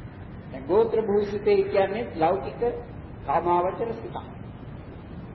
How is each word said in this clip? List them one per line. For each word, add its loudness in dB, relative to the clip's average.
දැන් -10
ගෝත්‍ර 6
භූ 4
සිතේ 4
කියන්නේ 2
ලෞකික 2
කාමාවචර 2
සිත. -8